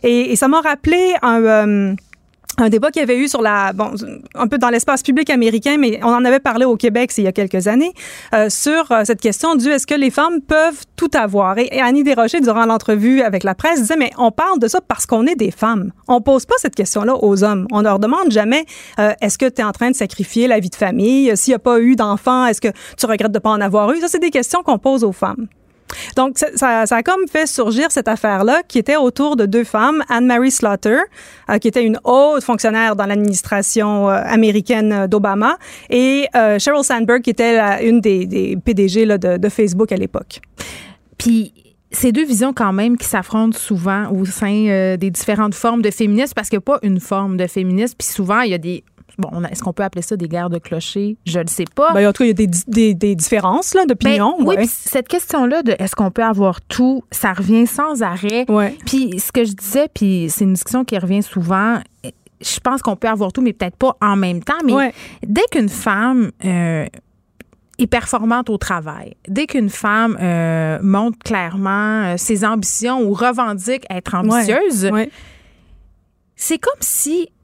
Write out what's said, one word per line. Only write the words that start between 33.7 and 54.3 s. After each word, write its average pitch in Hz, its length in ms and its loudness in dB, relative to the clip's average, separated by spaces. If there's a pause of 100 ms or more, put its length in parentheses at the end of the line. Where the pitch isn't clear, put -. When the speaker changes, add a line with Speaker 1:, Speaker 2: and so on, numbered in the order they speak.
Speaker 1:
euh, 196 160 2
américaine, 220 680 2
euh, 196 160 0
d'Obama, 208 480 0 (360)
et, 269 340 2 (100)
euh, 214 220 4
Sheryl 285 260 0
Sandberg, 233 380 0
qui 247 80 0
était 233 260 2
la, 208 280 2
une 226 180 4
des, 190 240 2
des 190 320 -2
P 226 160 -2
D 196 140 4
G, 220 180 2
là, 202 140 2
de, 180 180 0
de 196 120 0
Facebook 208 420 0
à 190 60 -2
l'époque. - 420 -8 (800)
Speaker 2:
Puis, 226 340 0 (380)
ces 247 200 0
deux 302 140 0
visions 262 280 0
quand 208 200 0
même 226 240 0
qui - 80 -8
s'affrontent 220 520 0
souvent 196 540 -2
au 190 140 -2
sein, 208 440 -2
euh, 185 280 0
des 190 140 -2
différentes 208 420 -2
formes 233 300 -2
de 208 80 2
féminisme, 220 440 0
parce 208 140 -6
qu'il 214 80 0
n'y 190 60 -4
a 277 100 0
pas 285 80 0
une 190 180 0
forme 190 380 -4
de 180 80 -2
féminisme, 190 540 -2
puis - 80 -6
souvent, 208 340 0
il 233 80 0
y 180 60 -2
a - 20 -6
des, 170 260 -8 (360)
bon, 190 120 -4
on 175 120 -6
a, 160 60 -8
est-ce - 120 -10
qu'on 180 120 -6
peut 202 100 -4
appeler 185 180 -6
ça 208 160 -6
des 170 100 -6
guerres 175 220 -6
de 170 80 -4
clochers ? 202 600 -6 (100)
Je 170 120 -4
ne 165 60 -2
sais 170 200 -4 (100)
pas. 294 180 2
Speaker 1:
Ben, 202 140 4
en 202 60 4
tout - 100 0
cas, - 20 4
il 226 40 4
y - 20 2
a - 20 2
des 196 140 2
di-, 175 200 -2
des, 220 280 4
des 202 180 0
différences, 190 600 0
là, 381 100 4
d'opinion, 208 540 2